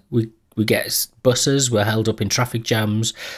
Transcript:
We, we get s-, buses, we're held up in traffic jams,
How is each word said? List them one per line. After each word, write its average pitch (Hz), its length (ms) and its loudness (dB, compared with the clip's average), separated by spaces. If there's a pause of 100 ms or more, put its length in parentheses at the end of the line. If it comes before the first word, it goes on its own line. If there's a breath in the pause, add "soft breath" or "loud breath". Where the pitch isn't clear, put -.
We, 113 200 0 (260)
we 107 100 0
get 110 200 2
s-, - 220 -4 (160)
buses, 131 480 2
we're 110 120 4
held 110 260 0
up - 120 -4
in 104 80 0
traffic 120 340 -2
jams, 110 500 0 (240 loud breath)